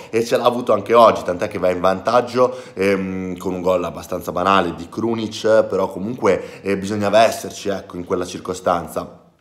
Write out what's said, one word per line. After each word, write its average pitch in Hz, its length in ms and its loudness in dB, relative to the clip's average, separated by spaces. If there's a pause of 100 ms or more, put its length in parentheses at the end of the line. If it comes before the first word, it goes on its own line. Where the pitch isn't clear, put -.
e 117 140 0
ce 127 120 0
l'ha 117 80 0
avuto 120 280 0
anche 104 220 0
oggi, 107 300 6
tant'è 90 240 -2
che - 100 -8
va 90 120 2
in 90 100 -2
vantaggio, 117 800 2 (160)
ehm, 95 640 -2
con 92 160 -4
un 92 60 -6
gol 90 220 2
abbastanza 85 480 -8
banale 90 460 2
di 82 120 -12
Krunic, 110 760 2
però 95 260 -2
comunque, 101 720 -2
eh, 98 160 -2
bisognava 101 460 2
esserci, - 460 -4
ecco, 92 260 -8
in 87 80 -8
quella 90 200 -2
circostanza. 87 920 -4 (220)